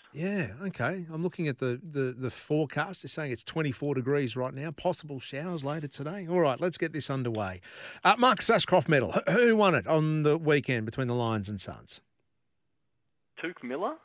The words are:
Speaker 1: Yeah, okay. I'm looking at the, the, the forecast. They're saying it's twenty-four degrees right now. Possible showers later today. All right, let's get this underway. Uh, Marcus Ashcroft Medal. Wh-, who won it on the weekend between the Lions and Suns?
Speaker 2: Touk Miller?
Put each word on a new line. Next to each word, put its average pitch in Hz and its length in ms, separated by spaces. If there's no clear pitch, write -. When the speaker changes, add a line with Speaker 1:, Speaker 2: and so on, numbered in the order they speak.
Speaker 1:
Yeah, 170 400
okay. 170 440
I'm 156 120
looking 170 240
at 135 100
the, 123 240
the, 139 340
the 123 140
forecast. 151 720
They're 147 60
saying 147 240
it's 117 100
twenty-four 147 540
degrees 127 400
right 127 180
now. 143 160
Possible 147 480
showers 147 460
later 151 240
today. 160 420
All 180 80
right, 139 220
let's 175 180
get 160 140
this 151 180
underway. 110 500
Uh, 190 120
Marcus 247 320
Ashcroft 185 400
Medal. 139 220
Wh-, - 220
who 233 240
won 196 180
it 113 140
on 156 340
the 151 160
weekend 139 480
between 123 220
the 120 80
Lions 110 320
and 104 120
Suns? - 400
Speaker 2:
Touk 170 220
Miller? 175 400